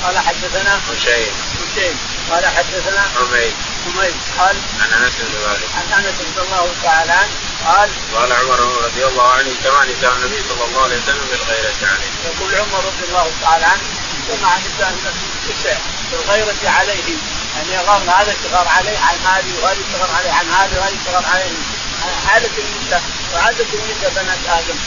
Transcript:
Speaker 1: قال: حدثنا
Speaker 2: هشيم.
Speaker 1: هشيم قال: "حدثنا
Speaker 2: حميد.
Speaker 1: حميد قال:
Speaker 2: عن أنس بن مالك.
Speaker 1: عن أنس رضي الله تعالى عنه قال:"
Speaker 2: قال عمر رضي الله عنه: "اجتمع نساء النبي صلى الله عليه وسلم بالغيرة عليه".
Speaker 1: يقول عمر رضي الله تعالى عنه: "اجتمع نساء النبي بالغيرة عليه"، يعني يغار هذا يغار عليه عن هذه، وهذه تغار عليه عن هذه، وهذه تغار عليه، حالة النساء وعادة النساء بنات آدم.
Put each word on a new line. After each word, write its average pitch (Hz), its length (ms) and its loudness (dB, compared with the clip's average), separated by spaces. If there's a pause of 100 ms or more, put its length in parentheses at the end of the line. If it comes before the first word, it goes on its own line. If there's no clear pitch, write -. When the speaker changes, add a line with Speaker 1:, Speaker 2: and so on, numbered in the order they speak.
Speaker 1:
قال: 180 140 0
حدثنا 185 640 0 (100)
Speaker 2:
هشيم. 117 440 0 (280)
Speaker 1:
هشيم 180 360 -2 (340)
قال: 175 140 2
"حدثنا 180 560 0 (140)
Speaker 2:
حميد. 120 380 2 (320)
Speaker 1:
حميد 180 300 0 (240)
قال: 190 160 4 (260)
Speaker 2:
عن 101 120 2
أنس 120 260 2
بن 107 280 -4
مالك. 101 300 -2
Speaker 1:
عن - 100 -4 (120)
أنس 208 220 -2
رضي - 260 -4
الله 180 260 0 (100)
تعالى 165 280 4
عنه 196 220 4 (340)
قال:" 196 220 6 (260)
Speaker 2:
قال 123 180 2
عمر 123 260 4 (260)
رضي 117 200 0
الله 127 260 4
عنه: 131 200 4
"اجتمع 135 320 4
نساء 127 320 0
النبي 127 240 -2 (100)
صلى 120 160 -2
الله 131 180 0
عليه 123 140 0
وسلم 139 340 -2
بالغيرة 110 500 -2 (120)
عليه". - 180 -2 (140)
Speaker 1:
يقول 190 300 -2
عمر 202 300 0
رضي 190 240 -4
الله 175 220 2 (100)
تعالى 165 240 4
عنه: 190 160 4 (380)
"اجتمع 196 380 0
نساء 190 320 -2
النبي - 360 -6 (840)
بالغيرة 208 580 0
عليه"، 190 480 0 (380)
يعني 165 180 -4
يغار 190 280 4 (160)
هذا 202 180 2 (100)
يغار 175 220 2
عليه 190 320 2
عن 170 260 2
هذه، 185 360 2
وهذه 190 220 0 (100)
تغار 180 240 -2
عليه 180 140 0
عن 165 180 2
هذه، 185 300 2
وهذه 196 260 -2
تغار 180 280 0
عليه، 185 180 0 (760)
حالة 214 300 4
النساء 202 460 -2 (300)
وعادة 220 400 2
النساء 208 360 -2
بنات 180 500 -2
آدم. 165 260 -4